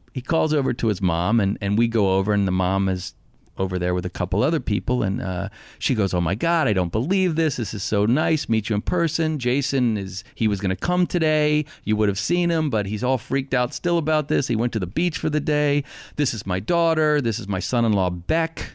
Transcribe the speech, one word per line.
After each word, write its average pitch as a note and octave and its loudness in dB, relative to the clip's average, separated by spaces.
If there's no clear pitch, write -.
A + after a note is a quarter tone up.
he B2+ -6
calls D#3+ 0
over C3 2
to A#2 0
his G2+ 0
mom, F2+ 2
and, G2 2
and G2+ 0
we A#2 4
go G2+ 2
over, G2+ 2
and G2+ 2
the F#2+ 0
mom F#2+ 2
is F#2 -4
over F#2 -2
there F2+ 0
with F2+ 0
a F2+ -4
couple F#2+ -2
other D#3 0
people, A#2+ -2
and, G2 -2
uh, F#2 -4
she - -2
goes, G2 0
"Oh F2+ 2
my F2 0
God, E3 0
I A2 2
don't F2+ 0
believe F3 0
this. D#3+ 0
This A2+ -4
is G2+ -6
so G#2 2
nice. D3+ 0
Meet A2 0
you G#2 0
in G#2 0
person. D#3+ 0
Jason B2 0
is, F#2+ -8
he A2 0
was G2+ 0
gonna F#2 0
come F3 0
today. D3+ 0
You G#2+ 2
would G#2 2
have G2 -2
seen F3 0
him, D#3+ 0
but G#2+ 0
he's G#2 -4
all B2+ 0
freaked C3+ -4
out B2 0
still F3 -2
about D3+ 0
this. D3 0
He A2+ 0
went A#2 0
to A2 -2
the F#2 -2
beach E3+ -2
for D#3+ -2
the D3+ 0
day. D3 0
This - 0
is G#2+ -10
my F#2 0
daughter. D#3 2
This A2+ -2
is G2+ -8
my G2 -2
son-in-law, G#2+ 2
Beck." D#3 -2